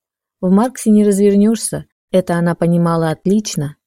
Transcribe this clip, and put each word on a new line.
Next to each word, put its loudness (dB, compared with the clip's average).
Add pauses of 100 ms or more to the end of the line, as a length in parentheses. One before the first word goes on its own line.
(400)
В -2
Марксе 0
не 4
развернешься, 0 (240)
это -2
она 0
понимала 0
отлично. -4 (100)